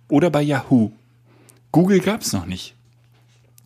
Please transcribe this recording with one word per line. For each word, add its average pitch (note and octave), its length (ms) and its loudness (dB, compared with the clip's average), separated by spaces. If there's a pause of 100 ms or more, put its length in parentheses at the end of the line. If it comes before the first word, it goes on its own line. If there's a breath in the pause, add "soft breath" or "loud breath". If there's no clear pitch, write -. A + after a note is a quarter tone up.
oder D#3+ 220 2
bei D3 120 0
Yahoo. C3 500 0 (800 soft breath)
Google F#3 260 4
gab's G3+ 340 -4
noch F2 140 -6
nicht. F3+ 300 -12 (880)